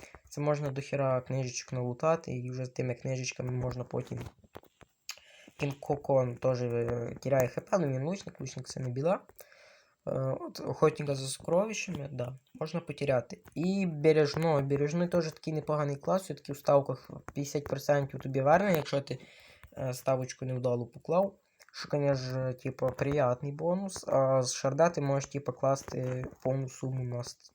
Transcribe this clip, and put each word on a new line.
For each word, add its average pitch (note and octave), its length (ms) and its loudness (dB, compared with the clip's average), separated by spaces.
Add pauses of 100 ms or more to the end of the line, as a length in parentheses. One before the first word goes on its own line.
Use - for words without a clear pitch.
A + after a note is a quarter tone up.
(280)
Це - 120 -6
можна D3 300 0
до C3+ 100 -4
хіра C3+ 400 0
книжечок C3 520 -4
налутати, B2+ 600 0
і B2 180 -6
вже B2+ 140 -6
з B2+ 40 -8
тими B2+ 260 -2
книжечками B2+ 580 -4
можна B2 320 -2
потім. B2 340 -6 (1400)
Кінг C#3 240 -4
Кокон C3 560 2
теж, B2+ 260 0
е, A#2+ 580 -2
тіряє C3 280 4
Х - 120 -6
П, - 100 -10
але F3 180 4
він C3 160 -2
лучник, - 360 -6
лучник C3 280 -10
це - 120 -8
не C3 80 -4
біда. D3 320 0 (880)
Е, C3+ 300 0
от D#4+ 200 -10
охотника D3 540 0
за C3+ 140 -6
сокровищами, E3+ 840 -2
да, B2+ 260 -6 (160)
можна D#3 260 -4
потеряти. C3+ 580 0 (160)
І F#3 320 2
бережно. D3+ 760 4
Бережний D3 460 2
теж E3 240 2
такий - 200 -6
непоганий D3 440 0
клас, F3+ 260 0
все-таки - 300 -8
в C#3 40 -4
ставках C#3 540 2 (240)
п'ятдесят C#3+ 300 -4
процентів C#3 560 0
тобі C3+ 200 -2
верне, F3 360 6
якщо C#3+ 240 0
ти, C3 180 -6 (600)
е, B2+ 160 -4
ставочку C3 500 -2
невдалу B2 420 0
поклав. - 480 0 (380)
Що, - 160 -10
конечно, C3 640 0
типу, B2+ 460 -2
приятний C#3+ 540 2
бонус, F3+ 560 -2
а C3 340 6
з B2 120 -2
шарда C3+ 340 4
ти D#3+ 120 -2
можеш, C#3 300 0
типу, - 220 -4
класти C3 720 -2 (180)
повну C3 260 0
суму C3 360 -6
на A#2+ 160 -4
с-, - 160 -10 (180)